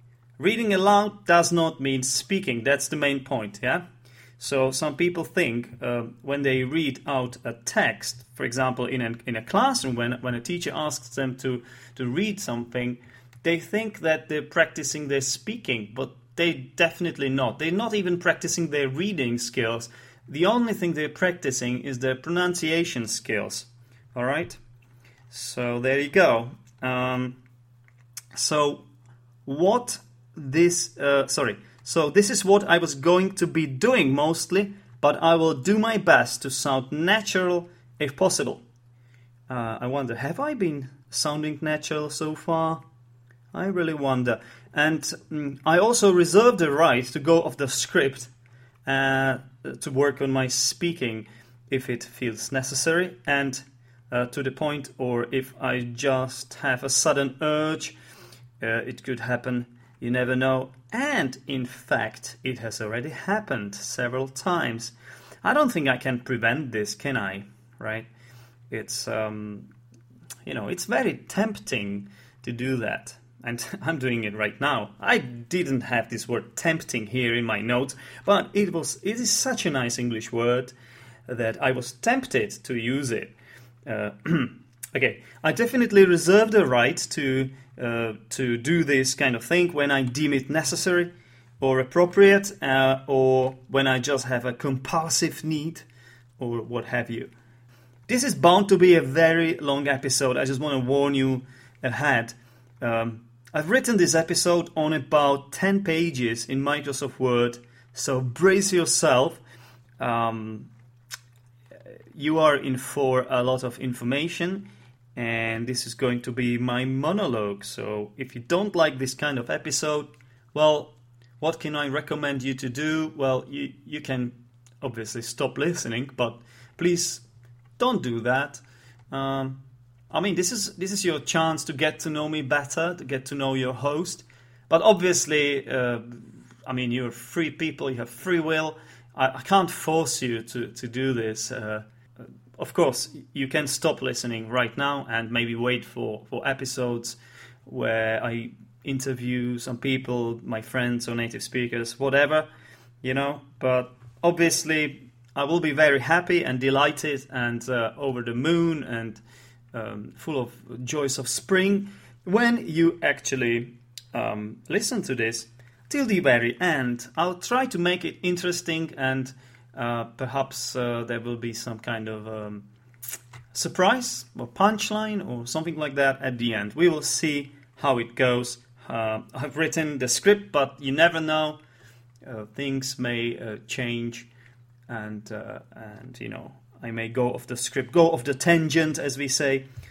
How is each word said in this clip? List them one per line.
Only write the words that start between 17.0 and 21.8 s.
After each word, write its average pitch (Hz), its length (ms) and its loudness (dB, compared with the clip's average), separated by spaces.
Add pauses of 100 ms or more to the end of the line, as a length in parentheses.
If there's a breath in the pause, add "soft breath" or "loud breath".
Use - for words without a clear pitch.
not. 131 300 0
They're 156 120 -2
not 214 240 -2
even 180 240 0
practicing 170 520 -2
their 143 180 0
reading 135 500 -2
skills. 117 500 -4 (400 loud breath)
The 156 180 0
only 233 260 2
thing 175 220 -2
they're 151 140 -2
practicing 127 720 -2